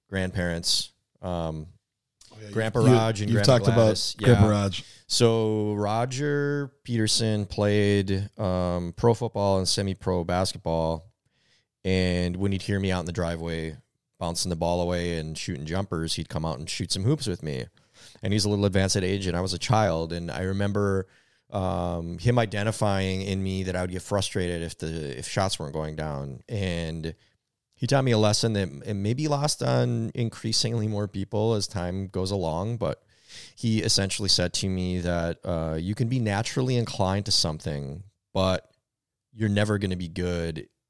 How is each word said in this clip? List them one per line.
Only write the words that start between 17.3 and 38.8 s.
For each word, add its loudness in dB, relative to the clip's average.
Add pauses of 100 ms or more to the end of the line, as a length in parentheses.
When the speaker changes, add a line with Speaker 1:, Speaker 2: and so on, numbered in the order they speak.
Speaker 1:
me. -6 (560)
And 0
he's 2
a 0
little 2
advanced 2
at 0
age, 0
and 0
I 0
was -2
a -6
child, 2
and -6
I -6
remember, 0 (440)
um, -4
him 2
identifying 0
in -2
me -2
that -4
I -2
would -4
get -6
frustrated -2
if -8
the, -6
if -10
shots 0
weren't -8
going -6
down. -6
And -4 (600)
he -4
taught 4
me 2
a 4
lesson 4
that 2
m-, -14
it -6
may 0
be -2
lost -2
on 0
increasingly -2
more -2
people 0
as 0
time -4
goes -4
along, -2
but -4 (540)
he 0
essentially 0
said 2
to -2
me -2
that, -2
uh, -2
"You -2
can -2
be -2
naturally 0
inclined 0
to -2
something, -2 (300)
but 0 (640)